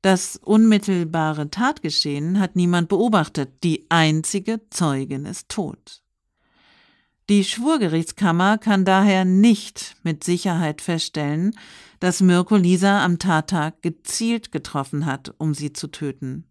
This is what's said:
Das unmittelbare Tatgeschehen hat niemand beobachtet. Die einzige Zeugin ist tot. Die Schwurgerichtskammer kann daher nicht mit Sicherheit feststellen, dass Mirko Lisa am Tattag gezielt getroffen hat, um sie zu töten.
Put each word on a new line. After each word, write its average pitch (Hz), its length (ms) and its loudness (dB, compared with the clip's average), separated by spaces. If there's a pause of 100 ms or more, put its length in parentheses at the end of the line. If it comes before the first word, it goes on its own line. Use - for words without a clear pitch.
Das 190 340 0
unmittelbare 170 1120 2
Tatgeschehen 175 880 -4
hat 185 160 -2
niemand 175 320 0
beobachtet. 175 760 0
Die 165 280 -2
einzige 165 800 0
Zeugin 139 560 -4
ist - 240 -14
tot. - 520 -10 (1300)
Die 202 160 4
Schwurgerichtskammer 196 1120 0
kann 202 260 2
daher 190 400 4
nicht 202 800 2
mit 160 220 -6
Sicherheit 170 560 -2
feststellen, 160 760 -4 (460)
dass 180 220 0
Mirko 180 340 4
Lisa 185 480 2
am 175 140 0
Tattag 160 640 -2
gezielt 226 720 -4
getroffen 143 520 -6
hat, 135 320 -6
um 151 160 -2
sie 143 200 -6
zu - 160 -12
töten. 139 640 -10